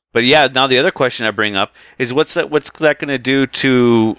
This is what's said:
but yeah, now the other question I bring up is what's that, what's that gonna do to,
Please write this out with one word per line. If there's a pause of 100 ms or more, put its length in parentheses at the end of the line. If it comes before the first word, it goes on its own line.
(120)
but
yeah,
now
the
other
question
I
bring
up (240)
is
what's
that,
what's
that
gonna
do
to,